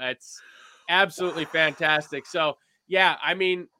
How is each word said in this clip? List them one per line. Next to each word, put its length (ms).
it's 380
absolutely 560
fantastic. 840
So, 300
yeah, 360
I 100
mean, 340